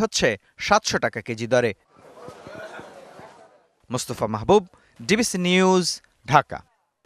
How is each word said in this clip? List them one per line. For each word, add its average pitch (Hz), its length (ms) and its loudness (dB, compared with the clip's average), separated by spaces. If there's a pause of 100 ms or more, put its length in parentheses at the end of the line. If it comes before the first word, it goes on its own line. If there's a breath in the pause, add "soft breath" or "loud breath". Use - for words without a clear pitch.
হচ্ছে 190 240 -2 (400)
সাতশো - 380 0
টাকা 113 220 -4
কেজি 117 260 -8
দরে। 120 180 2 (2250)
মোস্তফা 120 440 -6
মাহবুব, 156 300 2 (360 soft breath)
ডিবিসি 196 380 -2 (100)
নিউজ, 185 380 4 (460)
ঢাকা। 139 280 2 (460)